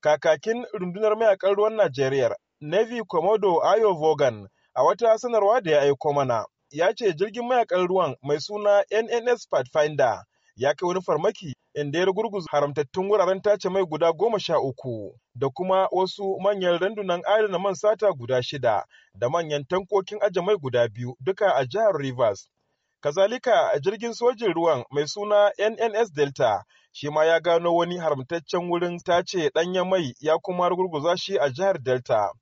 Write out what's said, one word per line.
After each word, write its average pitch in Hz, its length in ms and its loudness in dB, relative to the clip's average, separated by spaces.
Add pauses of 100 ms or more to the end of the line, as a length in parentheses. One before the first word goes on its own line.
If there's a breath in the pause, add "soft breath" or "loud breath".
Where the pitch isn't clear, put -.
Kakakin 165 720 0
rundunar 208 440 -2
mayakan 202 380 2
ruwan 220 220 0
Najeriya, 135 580 0 (260)
Navy 220 500 -2
Commodore 185 520 2
Ayo 202 320 4
Vogan, 147 540 0 (260)
a 127 80 0
wata 220 360 2
sanarwa 233 440 2
da 175 80 -2
ya 147 120 4
aiko 143 320 0
mana, 127 320 0 (240)
ya 170 240 0
ce 208 180 0
jirgin 208 320 -6
mayakan 220 440 0
ruwan 175 340 0
mai 143 180 -2
suna 208 500 2
N 220 200 0
N 233 180 -2
S 240 220 -2
Pathfinder 139 760 0 (320)
ya 123 180 0
kai 185 140 -6
wani 180 140 -2
farmaki 175 500 -2 (220)
inda 147 240 -4
ya 180 60 2
rugurguza 196 460 -2
haramtattun 147 600 -2
wuraren 190 320 2
tace 202 260 2
mai 190 160 0
guda 160 280 0
goma 202 280 0
sha 160 180 0
uku 120 540 -6 (220)
da 135 140 -2
kuma 185 440 0
wasu 190 480 -2
manyan 185 380 0
randunan 190 480 -2
adana 202 320 2
man 190 160 -2
sata 208 380 0
guda 127 300 -2
shida 120 420 -2 (300 soft breath)
da 110 140 -2
manyan 151 360 -2
tankokin 196 580 -4
aje 185 180 0
mai 202 160 0
guda 123 320 0
biyu, 120 320 -10
duka 190 360 0
a 131 100 0
jihar 202 320 2
Rivers. 123 500 -2 (540)
Kazalika, 180 800 2
jirgin 214 340 -4
sojin 233 400 0
ruwan 160 360 0
mai 143 160 -2
suna 208 520 2
N 214 200 0
N 226 160 -2
S 220 160 0
Delta 139 540 0 (280 soft breath)
shi 143 180 -10
ma 151 140 2
ya 165 160 4
gano 170 340 2
wani 170 240 0
haramtaccen 170 720 -4
wurin 175 340 -2
tace 175 460 0
ɗanyen 180 380 0
mai 170 320 -2
ya 156 180 2
kuma 180 300 -2
rugurguza 175 500 -2
shi 196 200 -6
a 143 120 0
jihar 180 320 -2
Delta. 120 600 0